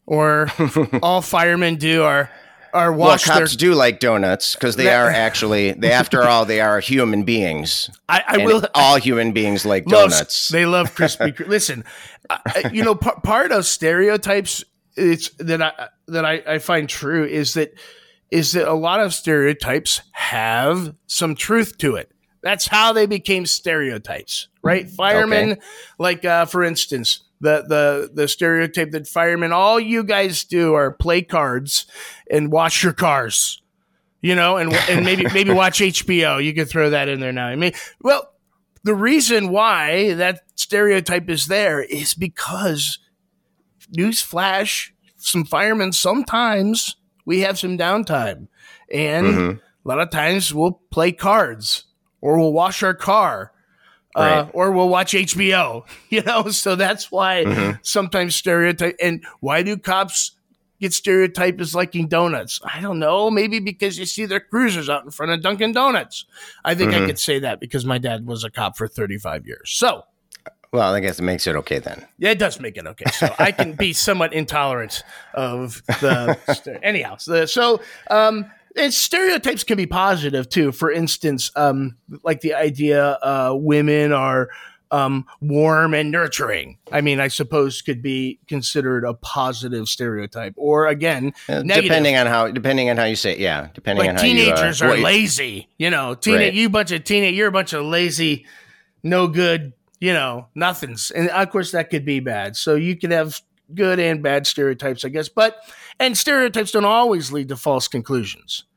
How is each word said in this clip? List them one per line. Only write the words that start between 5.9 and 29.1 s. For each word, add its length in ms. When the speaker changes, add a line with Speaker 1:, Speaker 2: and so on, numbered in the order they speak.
Speaker 2:
after 320
all, 220
they 140
are 200
human 440
beings. 640
Speaker 1:
I, 180
I 80
Speaker 2:
And 100
Speaker 1:
will 180
Speaker 2:
all 240
human 340
beings 320
like 260
Speaker 1:
Los, 220
Speaker 2:
donuts. 380
Speaker 1:
they 160
love 300
Krispy 380
Speaker 2:
<laughs> 40
Speaker 1:
Kreme. 100
Listen, 360
I, 100
I, 80
you 100
know, 120
p-, 140
part 280
of 140
stereotypes, 1000
it's 400
that 240
I, 280
that 180
I, 220
I 100
find 320
true 360
is 280
that, 200
is 220
that 140
a 60
lot 260
of 140
stereotypes 880
have 840
some 300
truth 440
to 160
it. 160
That's 260
how 260
they 140
became 400
stereotypes, 1000
right? 240
Speaker 2:
Mm-hmm. 100
Speaker 1:
Firemen, 580
Speaker 2:
Okay. 80
Speaker 1:
like, 280
uh, 200
for 180
instance, 580
the, 260
the, 460
the 140
stereotype 640
that 160
firemen, 440